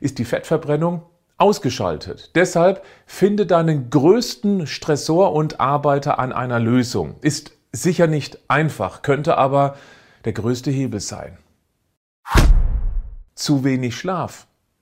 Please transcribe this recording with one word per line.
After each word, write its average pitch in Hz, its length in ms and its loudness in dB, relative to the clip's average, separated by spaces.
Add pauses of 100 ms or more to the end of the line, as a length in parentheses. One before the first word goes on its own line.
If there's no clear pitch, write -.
ist - 160 -4
die 117 80 -4
Fettverbrennung 160 800 -2 (400)
ausgeschaltet. 104 920 -2
Deshalb 180 500 2 (200)
finde 208 400 0
deinen 165 440 2
größten 190 760 2
Stressor 160 680 0
und 151 260 -2
arbeite 143 580 0
an 127 140 -4
einer 123 280 -2
Lösung. 113 640 0
Ist - 300 -4 (200)
sicher 165 360 0
nicht 156 400 -4
einfach, 131 540 -2
könnte 143 360 0
aber 139 380 2 (480)
der 110 100 -4
größte 120 380 -4
Hebel 127 300 -4
sein. 90 360 -12 (2000)
Zu 139 280 0
wenig 127 340 -2
Schlaf. 175 500 -8 (340)